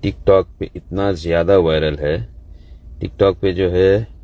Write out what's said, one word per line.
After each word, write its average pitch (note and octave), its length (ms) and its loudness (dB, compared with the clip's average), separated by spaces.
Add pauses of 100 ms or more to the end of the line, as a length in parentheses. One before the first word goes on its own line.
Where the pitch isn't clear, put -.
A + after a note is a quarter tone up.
TikTok G2 400 2 (160)
पे F#2+ 160 -10
इतना G2 360 -4
ज़्यादा E2+ 460 0
वायरल D#2 380 0
है, D2+ 380 -6 (640)
TikTok G2 440 0
पे F#2+ 100 0
जो F2+ 180 -2
है F#2+ 540 0